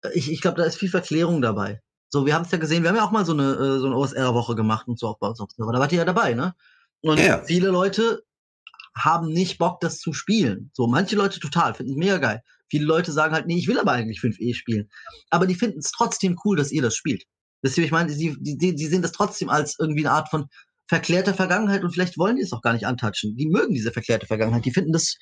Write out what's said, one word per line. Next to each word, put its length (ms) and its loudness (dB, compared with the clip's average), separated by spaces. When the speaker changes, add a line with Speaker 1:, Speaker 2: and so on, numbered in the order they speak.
Speaker 1:
Ich, 160 -2
ich 100 -6
glaub, 160 0
da 80 2
ist 120 0
viel 120 -2
Verklärung 540 0
dabei. 380 -2
So, 160 2
wir 80 4
haben's 180 0
ja 60 0
gesehen, 260 0
wir 60 4
haben 60 2
ja 80 2
auch 60 0
mal 160 2
so 60 0
eine, 220 2
äh, 260 0
so 60 0
eine 100 0
O-S-R-Woche 580 0
gemacht 340 0
und 100 -4
so 100 -4
auch 100 -6
bei 100 -4
uns 120 -6
auf 80 -8
dem 80 -20
Server. 160 -4
Da 80 2
wart 120 2
ihr 60 2
ja 60 2
dabei, 300 0
ne? 200 -2
Und 180 2
Speaker 2:
Ja, 60 4
ja. 200 4
Speaker 1:
viele 260 2
Leute 520 2
haben 320 0
nicht 300 0
Bock, 220 0
das 180 -4
zu 140 -6
spielen. 600 0
So, 120 0
manche 300 2
Leute 240 0
total, 340 0
finden 180 -8
es 60 -4
mega 200 2
geil. 240 0
Viele 160 0
Leute 280 2
sagen 220 2
halt, 120 -2
„Nee, 120 0
ich 100 -2
will 100 2
aber 140 2
eigentlich 280 -2
fünf 200 -2
E 140 -2
spielen.“ 340 -4
Aber 160 4
die 80 2
finden's 360 -4
trotzdem 540 0
cool, 120 2
dass 160 0
ihr 100 0
das 140 0
spielt. 280 -4
Wisst 140 0
ihr, 60 2
wie 40 2
ich 60 -2
meine? 220 0
Die, 260 -4
die, 160 -6
die, 180 0
die 120 -4
sehen 160 0
das 100 -4
trotzdem 360 -2
als 300 0
irgendwie 280 0
eine 80 4
Art 140 0
von 180 -4
verklärter 480 2
Vergangenheit 500 2
und 80 -2
vielleicht 260 -2
wollen 180 2
die 60 0
es 100 -4
auch 100 -8
gar 100 2
nicht 140 0
antatschen. 500 -4
Die 100 -2
mögen 280 2
diese 180 -2
verklärte 340 -2
Vergangenheit. 380 0
Die 80 0
finden 200 0
das 300 0